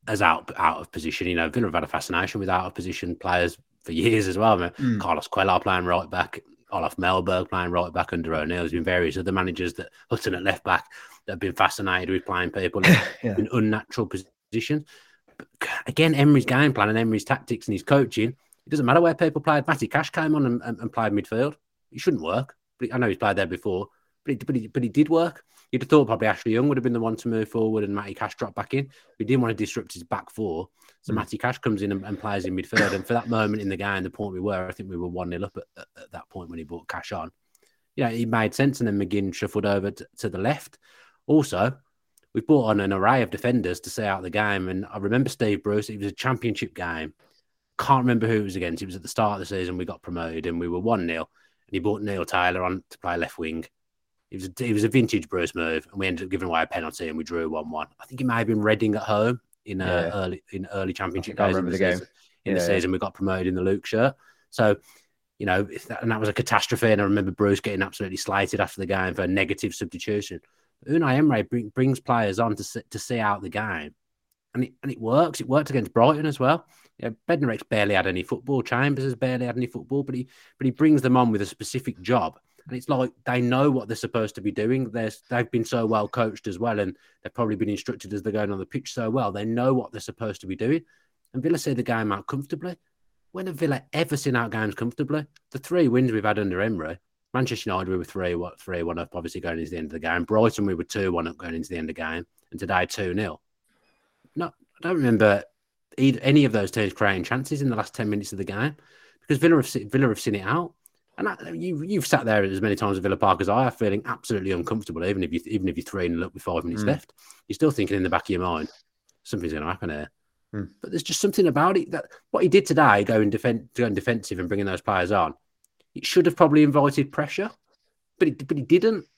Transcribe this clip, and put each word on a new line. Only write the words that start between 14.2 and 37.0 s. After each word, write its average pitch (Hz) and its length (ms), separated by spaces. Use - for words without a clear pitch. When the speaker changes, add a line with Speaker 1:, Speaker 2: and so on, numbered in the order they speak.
Speaker 1:
But - 80
again, 160 300
Emery's 143 280
game 135 280
plan 104 160
and 110 100
Emery's 110 260
tactics - 440
and 107 60
his 92 100
coaching, 127 460
it - 400
doesn't 147 160
matter 143 140
where 165 140
people 160 260
played. 147 280
Matty 143 200
Cash 151 220
came 156 240
on 143 120
and, 120 180
and, 117 160
and 117 120
played 110 200
midfield. 113 420
It 131 80
shouldn't 117 220
work. 104 340
But 117 160
I 131 40
know 120 100
he's 92 80
played 101 200
there 95 100
before, 92 420
but 147 100
it, 104 120
but 135 100
it, 110 160
but 123 120
it 113 80
did 147 160
work. 165 360
You'd 123 100
have 135 60
thought 147 180
probably 110 220
Ashley 107 240
Young 127 160
would 139 80
have 127 80
been 123 80
the 117 80
one 113 160
to 120 120
move 110 200
forward 110 360
and 101 100
Matty 101 200
Cash - 220
drop 104 200
back - 180
in. 135 140
We 113 60
didn't 127 160
want 113 160
to 107 80
disrupt - 300
his 87 80
back - 280
four. 92 380
So - 100
Speaker 2:
Mm. 110 40
Speaker 1:
Matty 107 220
Cash 127 200
comes 104 240
in 101 100
and, 95 120
and 104 160
plays 101 240
in 92 120
midfield. 98 360
And 95 140
for 120 80
that 117 140
moment 107 340
in 98 60
the 95 80
game, 98 260
the 92 80
point 101 240
we 90 60
were, 95 280
I 92 40
think 95 180
we 92 60
were 87 120
one 90 220
nil 90 140
up - 120
at, - 60
at, - 80
at - 100
that - 160
point 87 220
when 82 80
he 80 60
brought 82 240
Cash - 240